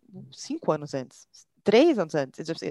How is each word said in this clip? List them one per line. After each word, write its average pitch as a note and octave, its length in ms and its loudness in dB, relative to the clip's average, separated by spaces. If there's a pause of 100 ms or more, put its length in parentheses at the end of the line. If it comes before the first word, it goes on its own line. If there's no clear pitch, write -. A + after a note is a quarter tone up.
(140)
uns C#3 280 -18
cinco C#4+ 300 -4
anos D3 220 -4
antes, - 340 -10 (360)
três B3+ 360 6
anos D#3+ 160 -2
antes. D3 320 -4 (240)